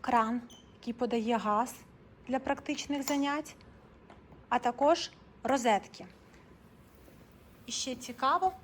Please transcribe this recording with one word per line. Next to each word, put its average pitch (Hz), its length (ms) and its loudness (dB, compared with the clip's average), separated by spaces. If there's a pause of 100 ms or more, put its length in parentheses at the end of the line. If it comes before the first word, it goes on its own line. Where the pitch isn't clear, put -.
кран, 233 400 2 (400)
який 240 140 -6
подає 233 420 0
газ 214 380 0 (540)
для 254 100 0
практичних 285 640 -4
занять, 285 540 -2 (920)
а 247 100 2
також 262 520 2 (320)
розетки. 233 640 0 (1600)
І 240 60 -10
ще - 220 -4
цікаво 294 580 0 (120)